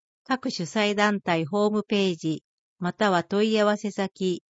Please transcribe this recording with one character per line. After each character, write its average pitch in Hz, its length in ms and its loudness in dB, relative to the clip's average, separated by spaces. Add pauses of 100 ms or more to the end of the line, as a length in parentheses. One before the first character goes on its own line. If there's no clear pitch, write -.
(240)
各 262 260 -4
主 185 120 -6
催 208 320 0
団 208 260 2
体 165 240 0
ホ 208 220 0
ー 214 40 0
ム 208 120 0
ペ 196 280 0
ー 165 60 -2
ジ、 160 280 -6 (340)
ま 180 140 -4
た 208 180 0
は 170 140 2
問 214 280 0
い 220 60 2
合 208 80 4
わ 208 100 2
せ 208 140 -6
先、 190 600 -4